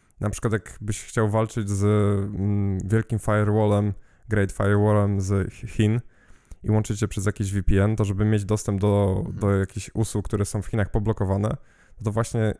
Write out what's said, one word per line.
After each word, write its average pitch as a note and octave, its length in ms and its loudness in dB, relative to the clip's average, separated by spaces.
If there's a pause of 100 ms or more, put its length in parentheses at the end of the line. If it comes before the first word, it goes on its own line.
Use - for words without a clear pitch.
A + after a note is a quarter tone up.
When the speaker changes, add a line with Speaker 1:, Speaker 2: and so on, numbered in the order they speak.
(200)
Speaker 1:
na G#2 100 -2
przykład A2 220 -2
jakbyś - 520 -6
chciał A2 260 0
walczyć A2 400 -2
z, G2+ 140 0
mm, G2+ 920 0 (100)
wielkim A2 300 0
firewallem, G#2 720 2 (360)
Great G2+ 240 0
Firewallem G2+ 680 2
z F#2+ 300 0
Ch-, - 160 -14
Chin A2 340 2 (640)
i - 80 -4
łączyć G#2+ 300 0
się G#2+ 80 0
przez G2 180 -4
jakiś G2+ 260 -2
V G2 100 -2
P G2 220 4
N, G#2+ 120 2
to A2 80 0
żeby G2 200 0
mieć G#2+ 200 2
dostęp G2+ 360 -2
do, G2+ 380 4
Speaker 2:
Mhm. F#2+ 200 -6
Speaker 1:
do G2+ 120 0
jakichś G2 440 -2
usług, G#2 300 -2
które G2+ 200 -2
są G2+ 180 -4
w - 40 -8
Chinach G#2+ 240 -2
poblokowane, G#2 680 0 (480)
to G#2+ 80 -2
właśnie A2+ 480 0